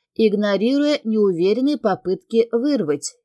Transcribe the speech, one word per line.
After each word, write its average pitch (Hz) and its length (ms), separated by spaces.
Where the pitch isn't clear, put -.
игнорируя 220 920
неуверенные 220 760
попытки 190 720
вырвать 226 720